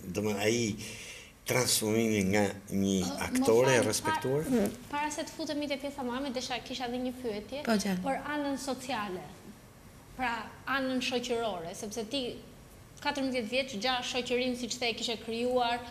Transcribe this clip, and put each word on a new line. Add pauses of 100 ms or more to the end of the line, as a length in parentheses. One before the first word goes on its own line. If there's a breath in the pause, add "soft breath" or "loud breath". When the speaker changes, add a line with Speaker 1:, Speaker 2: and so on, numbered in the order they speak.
Speaker 1:
do
me
ai (680 loud breath)
transformimi
nga (240)
një
Speaker 2:
Ë,
më
Speaker 1:
aktore
e
Speaker 2:
fal,
Speaker 1:
respektuar?
Speaker 2:
pa-, (160)
para
se
të
futemi
te
pjesa
mame,
desha,
kisha
edhe
një
pyetje
Speaker 3:
Po,
qartë.
Speaker 2:
për
anën
sociale. (880)
Pra, (300)
anën
shoqërore,
sepse
ti (720)
katërmbëdhjetë
vjeç
gjatë
shoqërinë,
siç
the,
kishe
krijuar, (120)